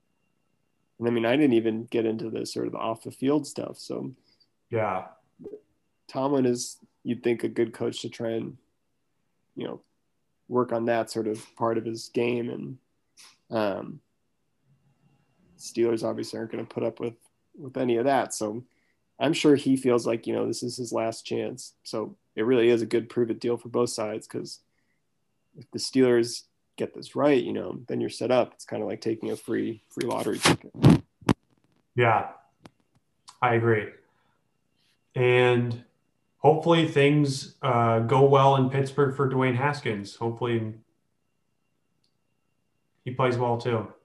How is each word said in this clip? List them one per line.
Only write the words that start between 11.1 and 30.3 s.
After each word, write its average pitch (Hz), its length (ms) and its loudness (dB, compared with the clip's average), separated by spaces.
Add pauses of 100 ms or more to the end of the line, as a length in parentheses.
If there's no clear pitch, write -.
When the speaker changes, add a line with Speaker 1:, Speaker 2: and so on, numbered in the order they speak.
Speaker 1:
sort 113 180 -4
of 107 160 -6 (120)
part 113 220 0
of 113 60 -6
his 113 240 -10
game. 120 420 -2
And, 135 280 -12 (720)
um, 104 500 -4 (1600)
Steelers 113 440 -2
obviously 110 360 -6
aren't 113 120 -8
gonna 120 140 -8
put 120 180 -8
up 117 180 -4
with, 117 140 -6 (420)
with 139 200 -14
any 123 220 2
of 120 80 2
that. 123 280 2
So 110 300 -6 (560)
I'm 143 140 2
sure 151 220 6
he 135 200 2
feels 120 300 2
like, 113 200 -2
you 113 60 -2
know, 110 140 0
this 117 160 -4
is 120 160 -8
his 117 140 -8
last 113 340 -4
chance. 113 480 -8 (100)
So 107 320 -8 (180)
it 107 80 -2
really 120 280 6
is 117 120 4
a 107 40 -2
good 113 240 -2
prove 120 200 0
it 110 100 -4
deal 120 180 -2
for 120 100 -14
both 120 220 0
sides, 107 360 -6
'cause - 340 -12 (920)
if - 160 -20
the 113 80 -8
Steelers 120 640 2 (320)
get - 180 -6
this - 200 -16
right, 135 300 4
you 107 80 -6
know, 107 360 -8
then 123 120 -4
you're 117 100 -2
set 117 200 -4
up. 127 240 2
It's - 100 -20
kinda 107 220 -6
like 104 160 -8
taking 113 280 -4
a 107 60 -4
free, 110 540 -4
free - 180 -6
lottery 110 300 -4